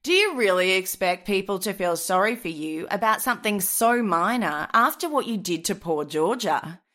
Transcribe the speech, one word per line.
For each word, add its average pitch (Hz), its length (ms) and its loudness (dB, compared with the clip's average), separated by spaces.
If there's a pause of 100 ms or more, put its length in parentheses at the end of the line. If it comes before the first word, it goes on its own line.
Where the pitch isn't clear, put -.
"Do 311 80 0
you 381 240 4
really 185 360 4
expect 185 540 0
people 196 340 -2
to 202 120 -4
feel 180 240 -2
sorry 190 400 2
for 185 140 -8
you 156 420 -6
about 220 300 0
something 214 400 -2
so 240 420 2
minor 175 720 0
after 285 340 2
what 294 200 -2
you 226 100 -4
did 170 280 -2
to 202 100 -2
poor 151 280 -2
Georgia? 160 800 -2 (140)